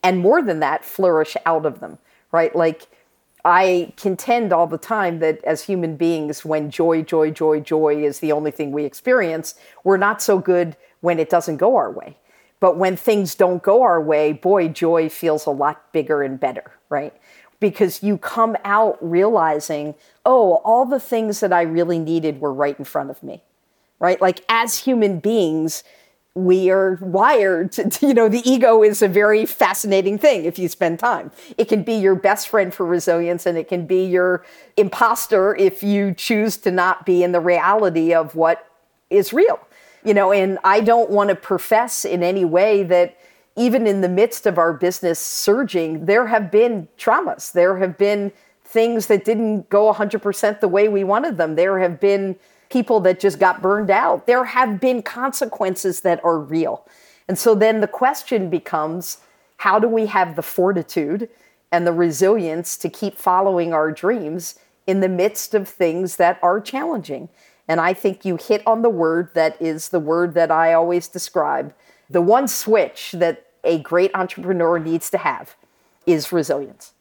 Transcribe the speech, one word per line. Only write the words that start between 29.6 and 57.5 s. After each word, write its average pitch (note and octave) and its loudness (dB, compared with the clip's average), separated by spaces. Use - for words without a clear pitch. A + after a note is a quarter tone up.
thing A#3 2
if E3+ -4
you F3 -2
spend E3 -2
time. A#3 -2
It A3+ 0
can G#3 2
be A3+ -2
your G3 4
best G3 0
friend F#3+ 0
for F#3 -4
resilience, E3+ -2
and F3 -2
it D#3+ -6
can F3 -4
be F#3 0
your F3+ 0
imposter G#3+ 2
if F#3+ 0
you G3+ 0
choose G#3+ -2
to - -2
not F3+ 0
be F3+ 2
in F3 0
the F3 2
reality E3+ 2
of D#3+ 0
what E3 0
is G3 2
real. F4 2
You G#3+ 2
know, G3 4
and F#3+ 0
I G3+ 4
don't A#3 2
want G3+ 2
to F#3+ 2
profess A3 -2
in F3+ -2
any F#3 0
way G3 2
that F3 2
even A#3+ 2
in G3 0
the F3+ 0
midst G3+ 0
of F#3 0
our E3 2
business F3 -2
surging, E3 -2
there A3+ 2
have A3 -2
been G#3+ 0
traumas. - -2
There F3+ 2
have F#3 -4
been G3+ 0
things A3+ 0
that G3+ 2
didn't G#3+ -2
go G#3 4
a G#3+ 4
hundred G#3 -4
percent G#3 -2
the G#3+ 0
way G3+ 2
we G3 -2
wanted G#3+ -2
them. D#3+ -2
There F#3+ 2
have F3 -2
been G3 0
people A3 2
that F3+ 2
just F3+ 0
got F#3 2
burned G3 0
out. B3 0
There B3 2
have A3+ -2
been B3+ 0
consequences A3 -4
that E3+ 0
are E3+ 2
real. D3+ -4
And F#3 -4
so A3+ 4